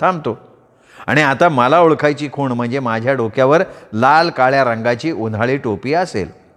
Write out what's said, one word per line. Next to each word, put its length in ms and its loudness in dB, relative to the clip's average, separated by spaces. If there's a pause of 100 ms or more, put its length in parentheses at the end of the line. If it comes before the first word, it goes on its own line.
थांबतो. 380 -4 (680)
आणि 160 2
आता 260 2
मला 320 4
ओळखायची 520 2
खूण 200 -4
म्हणजे 260 -4
माझ्या 340 -2
डोक्यावर 500 2 (300)
लाल 380 2
काळ्या 340 2
रंगाची 480 -2
उन्हाळी 440 -2
टोपी 380 -4
असेल." 520 -6 (120)